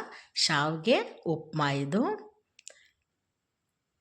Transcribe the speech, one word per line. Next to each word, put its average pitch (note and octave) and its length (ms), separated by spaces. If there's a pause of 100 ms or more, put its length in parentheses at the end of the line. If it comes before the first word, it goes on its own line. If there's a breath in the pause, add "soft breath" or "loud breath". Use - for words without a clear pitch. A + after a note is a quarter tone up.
(340 loud breath)
ಶಾವ್ಗೆ E3 920
ಉಪ್ಮಾ D3+ 460
ಇದು. C#3 300 (2000 loud breath)